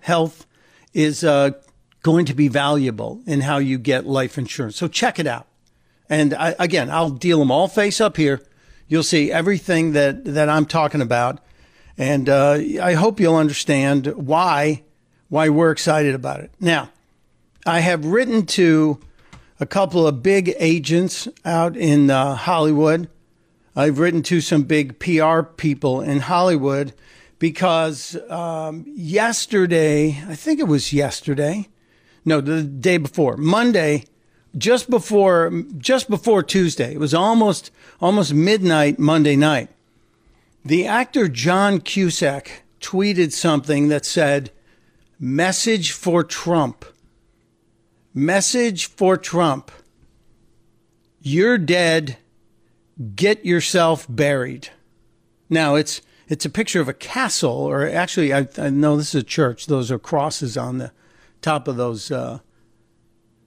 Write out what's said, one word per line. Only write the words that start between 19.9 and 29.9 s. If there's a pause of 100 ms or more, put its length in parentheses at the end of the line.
of
big
agents (180)
out
in,
uh,
Hollywood. (680)
I've
written
to
some
big
P
R
people
in
Hollywood (460)
because, (140)
um,
yesterday,